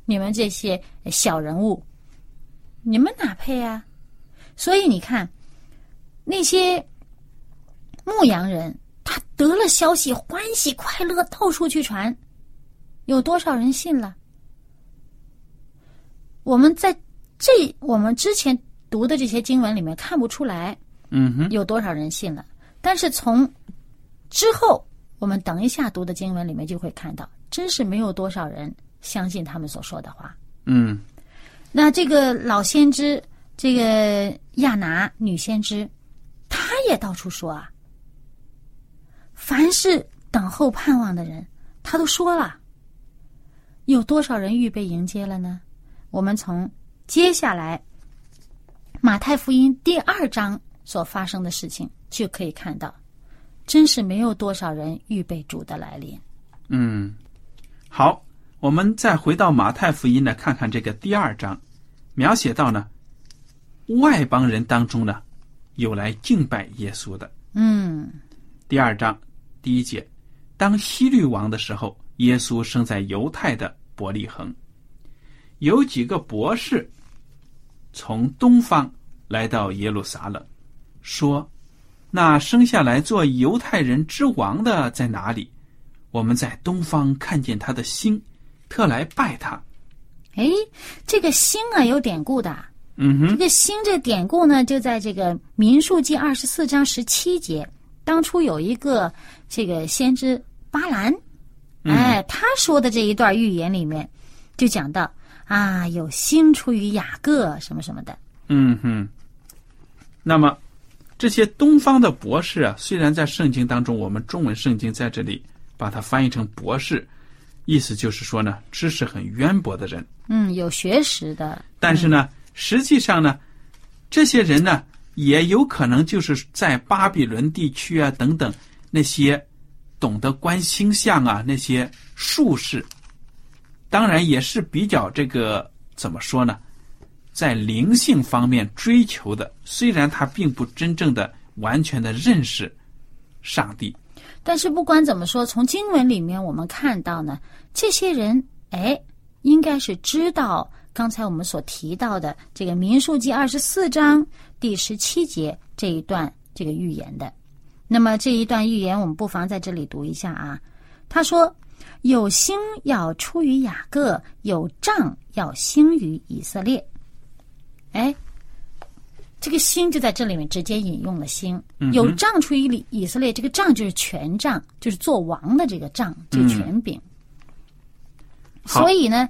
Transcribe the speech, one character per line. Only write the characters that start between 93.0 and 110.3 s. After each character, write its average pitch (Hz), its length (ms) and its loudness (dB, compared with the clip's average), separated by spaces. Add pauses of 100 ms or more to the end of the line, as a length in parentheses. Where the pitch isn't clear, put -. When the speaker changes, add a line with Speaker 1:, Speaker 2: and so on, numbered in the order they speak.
Speaker 2:
哼。 156 100 4
Speaker 1:
这 208 80 4
个 359 140 2
星， - 340 2
这 392 140 2
典 214 280 -2
故 330 200 2
呢， 269 180 6
就 269 160 0
在 233 180 -2
这 208 140 -6
个 180 260 -2 (180)
民 240 260 6
数 339 180 2
记 302 160 0
二 277 180 0
十 247 120 -6
四 311 200 -2
章 277 160 2
十 247 220 -2
七 349 340 0
节， 156 300 -6 (340)
当 320 200 2
初 349 180 0
有 196 180 0
一 190 180 -2
个 226 360 -2 (340)
这 226 200 -4
个 165 200 -4
先 254 300 0
知 254 260 -2 (280)
巴 294 180 -4
兰， 226 240 0 (720)
Speaker 2:
嗯。 - 120 2
Speaker 1:
哎， 240 320 4
他 - 200 -4 (100)
说 302 240 4
的 240 100 2
这 226 120 0
一 214 100 2
段 208 240 4
预 226 140 2
言 170 200 -2
里 180 140 -2
面 151 240 -6 (480)
就 254 100 2
讲 151 240 0
到 170 200 -2 (340)
啊， 196 440 0
有 170 220 -6
星 311 440 6
出 - 180 0
于 208 200 0
雅 - 280 -4
各 220 380 2
什 - 160 -12
么 156 80 -6
什 - 100 -10
么 - 100 -12
的。 - 140 -14 (300)
Speaker 2:
嗯 131 340 4
哼。 110 280 -2 (1120)
那 160 160 4